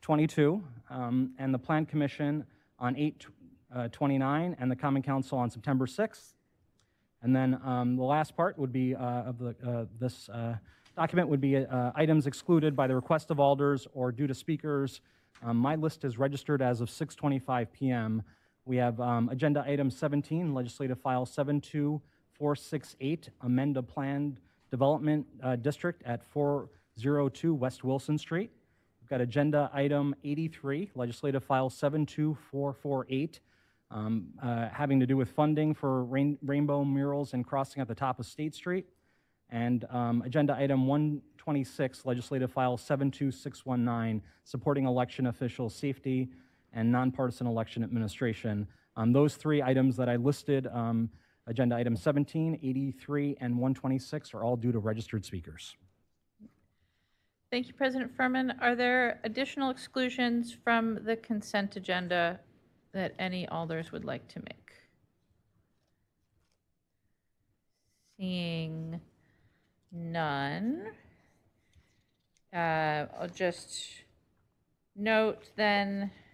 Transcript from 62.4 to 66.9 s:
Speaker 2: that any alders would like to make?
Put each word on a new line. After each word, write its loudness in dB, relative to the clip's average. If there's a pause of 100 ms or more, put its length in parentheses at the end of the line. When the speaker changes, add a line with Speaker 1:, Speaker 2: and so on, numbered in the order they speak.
Speaker 2:
that -4
any -4
alders -6
would -8
like -8
to -14
make? -18 (3500)